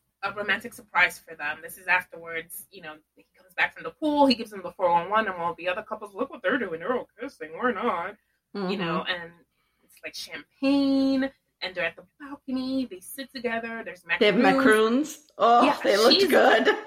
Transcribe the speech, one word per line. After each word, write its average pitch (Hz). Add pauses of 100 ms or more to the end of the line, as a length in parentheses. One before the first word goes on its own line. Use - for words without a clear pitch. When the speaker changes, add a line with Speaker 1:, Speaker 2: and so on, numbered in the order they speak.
(240)
Speaker 1:
a 196
romantic 208
surprise 175
for 165
them. 151
This 170
is 185
afterwards, 170
you 196
know, 156 (200)
he - (120)
comes -
back -
from 339
the -
pool, 294
he 247
gives 214
them 196
the 170
four 180
one 170
one, 214
and 185
while 170
the 165
other 180
couples, 208
"Look 240
what 311
they're 208
doing, 175
they're 214
all - (100)
kissing, 160
we're 240
not." 196 (380)
You 196
know, 175
Speaker 2:
Mm-hmm. 185 (120)
Speaker 1:
and 170 (520)
it's, -
like, -
champagne, 269 (300)
and 185
they're 175
at -
the - (140)
balcony, 262
they 190
sit -
together, 226
there's - (160)
Speaker 2:
They 214
have 196
Speaker 1:
macaroons. 269
Speaker 2:
macaroons. 220
Oh, 233
Speaker 1:
Yeah, 277
Speaker 2:
they 202
look 226
Speaker 1:
she's 381
Speaker 2:
good. 254 (200)